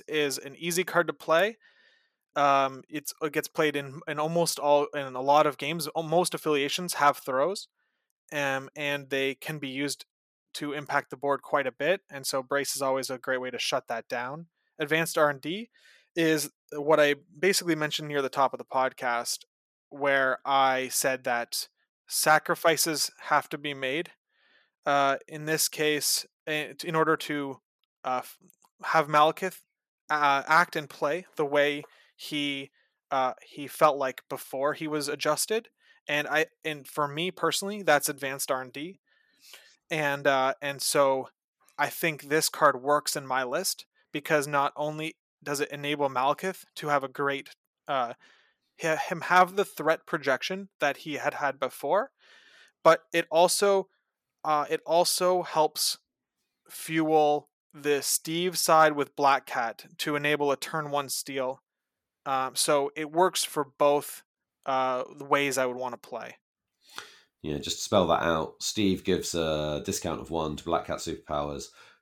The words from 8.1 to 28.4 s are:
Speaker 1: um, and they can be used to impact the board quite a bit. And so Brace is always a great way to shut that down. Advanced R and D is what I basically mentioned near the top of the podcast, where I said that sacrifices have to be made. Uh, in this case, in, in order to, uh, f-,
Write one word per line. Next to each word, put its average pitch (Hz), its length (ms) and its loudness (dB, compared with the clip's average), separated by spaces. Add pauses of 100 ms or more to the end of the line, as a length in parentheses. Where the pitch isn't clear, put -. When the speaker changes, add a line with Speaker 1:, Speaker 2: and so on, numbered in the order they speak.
Speaker 1:
um, 135 420 -4
and 143 340 -4
they 135 260 0
can 156 240 -8
be 139 100 -8
used 135 360 -6 (500)
to 147 180 -6
impact 143 360 -4
the 135 80 -12
board 139 240 0
quite 143 260 0
a 123 40 -2
bit. 165 300 0 (100)
And 139 160 -10
so 135 160 -2
Brace 139 320 -2
is 139 60 -6
always 131 280 0
a 131 80 -6
great 127 240 -4
way 127 80 -6
to 120 100 -8
shut - 280 -2
that 117 200 -6
down. 135 400 -8 (300)
Advanced 156 400 0
R 151 120 6
and 135 120 -4
D 196 280 -8 (460)
is 156 360 2 (220)
what 147 260 4
I 143 160 6 (220)
basically 175 380 0
mentioned 151 320 -4
near 147 140 0
the 131 80 -2
top 135 240 0
of 127 60 -10
the 123 60 -14
podcast, 127 800 -2 (440)
where 139 560 0
I 131 440 2
said 131 340 -2
that 120 460 -4 (380)
sacrifices 156 1000 2 (120)
have - 280 0
to 156 80 -6
be 147 160 -8
made. 135 380 -4 (760)
Uh, 139 320 4 (100)
in 151 180 -12
this 156 220 0
case, 151 580 0 (200)
in, 151 380 -6
in 165 120 -4
order 160 220 4
to, 143 440 -6 (420)
uh, 127 160 -4
f-, - 180 -12 (460)